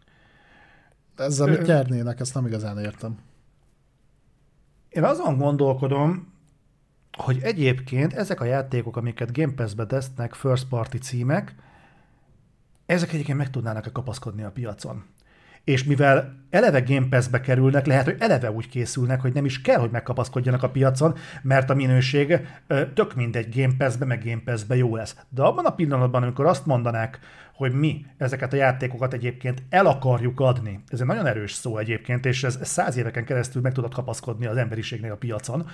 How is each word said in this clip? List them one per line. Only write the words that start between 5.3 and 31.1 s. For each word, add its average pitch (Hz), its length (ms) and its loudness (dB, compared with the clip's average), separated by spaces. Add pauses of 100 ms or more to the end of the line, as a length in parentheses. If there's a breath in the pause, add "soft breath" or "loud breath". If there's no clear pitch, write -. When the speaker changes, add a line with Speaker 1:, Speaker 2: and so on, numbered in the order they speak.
Speaker 2:
gondolkodom, 139 920 2 (840)
hogy 127 240 0
egyébként 139 680 0
ezek - 280 -4
a 123 40 -2
játékok, 123 520 -2
amiket 120 400 -4
Game 151 160 0
Pass-be 113 340 -4
tesznek, 127 480 -6
first 131 340 0
party 117 280 -2
címek, 127 580 -2 (1300 soft breath)
ezek 175 260 0
egyébként 147 260 -2
meg 135 120 -2
tudnának-e 110 400 -6
kapaszkodni 113 520 -8
a 101 80 -10
piacon? 117 540 -10 (600 soft breath)
És 131 200 2
mivel 143 500 4 (160)
eleve 180 300 6
Game 131 280 2
Pass-be 127 320 2
kerülnek, 135 460 4
lehet, 135 180 4
hogy 156 140 0
eleve 139 320 2
úgy 110 180 -6
készülnek, 127 520 -2
hogy 127 120 0
nem 143 120 0
is 131 160 -2
kell, 254 180 4
hogy 117 120 2
megkapaszkodjanak 127 720 -2
a 127 80 0
piacon, 135 440 4 (280 loud breath)
mert 131 280 4
a 135 40 4
minőség, 139 640 4 (260 loud breath)
ö, 139 260 0
tök 208 220 0
mindegy, 117 420 -2
Game 131 220 4
Pass-be, 131 260 0
meg 113 200 -2
Game 113 200 -4
Pass-be 117 320 -2
jó 120 200 2
lesz. 110 200 -8 (120 loud breath)
De 131 140 -2
abban 208 220 2
a 180 100 2
pillanatban, 127 480 2
amikor 123 240 0
azt 180 200 2
mondanák, 117 520 -2 (360 loud breath)
hogy 131 180 -2
mi 151 340 0 (100)
ezeket 131 360 -4
a 139 40 0
játékokat 131 560 0
egyébként 123 560 -6
el 180 180 6
akarjuk 127 540 2
adni, 107 480 0
ez 117 120 -6
egy 123 60 0
nagyon 190 200 0